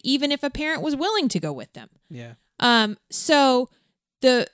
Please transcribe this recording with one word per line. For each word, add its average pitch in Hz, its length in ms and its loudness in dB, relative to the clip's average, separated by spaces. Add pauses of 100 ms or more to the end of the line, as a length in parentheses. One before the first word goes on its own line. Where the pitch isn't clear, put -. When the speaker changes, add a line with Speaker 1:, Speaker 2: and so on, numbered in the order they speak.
Speaker 1:
even 277 280 0
if 285 120 -4
a 285 60 -2
parent 302 320 -6
was 302 140 -4
willing 349 340 -2
to 180 100 -2
go 156 140 -8
with 127 200 -16
them. - 160 -20 (200)
Speaker 2:
Yeah. 117 240 -16 (260)
Speaker 1:
Um, 220 380 2 (120)
so 269 600 2 (520)
the, 254 320 4